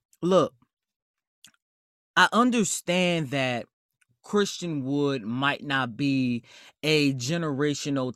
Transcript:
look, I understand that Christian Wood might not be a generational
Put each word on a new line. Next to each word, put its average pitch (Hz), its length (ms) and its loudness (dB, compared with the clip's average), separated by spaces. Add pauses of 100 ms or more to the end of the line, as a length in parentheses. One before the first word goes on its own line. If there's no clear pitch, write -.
(200)
look, 175 340 4 (1600)
I 180 160 6
understand 180 960 0
that 127 360 -2 (580)
Christian 175 580 -2
Wood 139 400 0
might 131 400 -2
not 131 340 -4
be 131 460 -2 (400)
a 147 320 2
generational 139 1000 -4